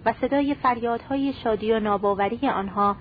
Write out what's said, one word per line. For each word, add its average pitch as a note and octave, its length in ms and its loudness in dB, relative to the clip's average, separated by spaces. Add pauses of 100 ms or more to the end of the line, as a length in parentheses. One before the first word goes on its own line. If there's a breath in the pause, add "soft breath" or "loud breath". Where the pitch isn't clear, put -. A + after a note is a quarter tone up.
و A3+ 160 2
صدای C#4 340 2
فریادهای B3 800 0
شادی A3 400 0
و A3 80 4
ناباوری G3+ 680 0
آنها G3+ 520 0